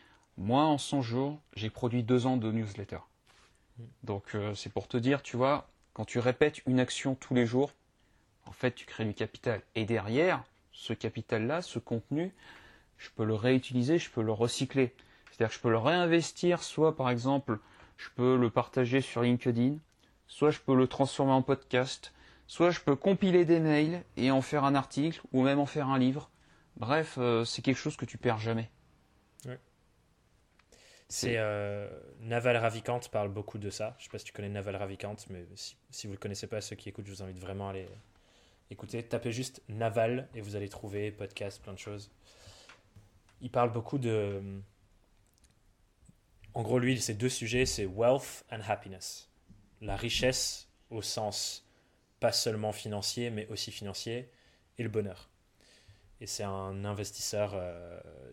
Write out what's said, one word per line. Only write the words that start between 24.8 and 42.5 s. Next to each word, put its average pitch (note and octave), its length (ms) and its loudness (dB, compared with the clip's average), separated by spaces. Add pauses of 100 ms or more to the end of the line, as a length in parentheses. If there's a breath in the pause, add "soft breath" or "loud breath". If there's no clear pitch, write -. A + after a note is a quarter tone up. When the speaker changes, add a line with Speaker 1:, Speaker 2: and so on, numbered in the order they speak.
Speaker 1:
ou B2+ 100 6
même C#3 160 6
en C#3+ 80 2
faire C3+ 220 -2
un C3+ 100 2
livre. C3 320 2 (460 soft breath)
Bref, C#3+ 420 0
euh, A#2+ 260 4
c'est - 180 -6
quelque C3 160 4
chose - 180 -4
que - 80 -6
tu - 140 -8
perds A#2 200 2
jamais. A2+ 320 -2 (760)
Speaker 2:
Ouais. B2+ 120 -10 (1500 soft breath)
Speaker 1:
C'est - 200 -4
Speaker 2:
C'est, A#2 100 0
euh, G#2 500 -2 (320)
Naval A#2 360 2
Ravikant A2+ 440 0 (100)
parle G#2 200 0
beaucoup G#2 280 -8
de G#2 120 -6
ça. G#2+ 280 -6
Je - 60 -18
sais - 60 -18
pas A2 80 -10
si - 80 -14
tu - 60 -18
connais G2+ 160 -8
Naval G2+ 280 -4
Ravikant, G2 400 -8 (140)
mais F2 240 -12
si, - 220 -14 (140)
si - 160 -12
vous G#2 60 -8
le G2 60 -10
connaissez G2+ 280 -6
pas, G#2+ 140 -4
ceux G2+ 160 -10
qui - 140 -14
écoutent, G2+ 160 -12
je G2+ 60 -12
vous F#2+ 100 -12
invite F#2+ 160 -10
vraiment G2 300 -6
à - 20 -6
aller F#2+ 180 -8 (800 soft breath)
écouter. A2+ 320 -10
Tapez A#2 300 -4
juste B2+ 360 -8
Naval A2+ 640 0
et A2+ 60 -12
vous G2+ 140 -10
allez G2+ 140 -6
trouver G#2 420 -6
podcast, G2+ 520 -10
plein G2+ 100 -14
de F#2 60 -14
choses. G#2 320 -12 (1300 loud breath)